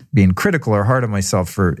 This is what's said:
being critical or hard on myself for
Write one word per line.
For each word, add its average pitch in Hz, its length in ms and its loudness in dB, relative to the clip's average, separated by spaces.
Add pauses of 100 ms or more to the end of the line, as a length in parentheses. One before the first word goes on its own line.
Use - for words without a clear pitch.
(140)
being 95 200 4
critical 139 420 0
or 101 80 0
hard 127 200 2
on 117 60 -4
myself 98 400 -2
for 87 300 0